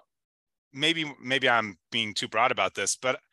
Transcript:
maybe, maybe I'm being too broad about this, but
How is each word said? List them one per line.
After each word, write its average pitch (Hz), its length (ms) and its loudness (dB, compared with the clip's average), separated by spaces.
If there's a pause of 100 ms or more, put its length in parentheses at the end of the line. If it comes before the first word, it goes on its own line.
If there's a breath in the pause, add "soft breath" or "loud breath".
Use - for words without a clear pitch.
(720)
maybe, 156 480 -2
maybe 131 300 0
I'm 110 300 2 (120)
being 110 220 -2
too 123 140 -6
broad 120 240 2
about 101 240 0
this, 98 200 -2
but 131 240 -2 (140)